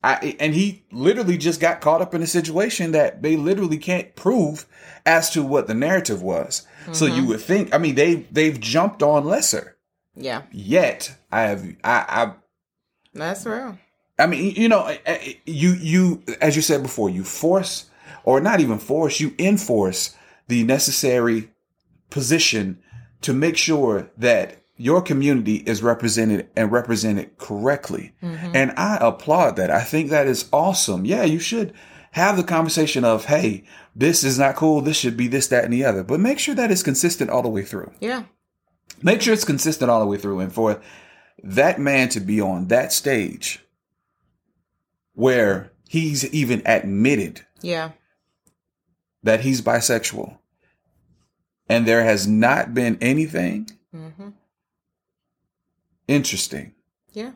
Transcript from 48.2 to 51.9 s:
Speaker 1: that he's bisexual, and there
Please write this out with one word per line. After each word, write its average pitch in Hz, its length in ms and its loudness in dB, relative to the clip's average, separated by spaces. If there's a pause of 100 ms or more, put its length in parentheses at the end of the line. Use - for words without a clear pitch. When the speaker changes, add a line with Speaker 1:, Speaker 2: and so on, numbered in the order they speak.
Speaker 1:
that 110 200 4
he's 131 200 0
bisexual, 117 760 -2 (1300)
and 117 180 2
there 113 160 4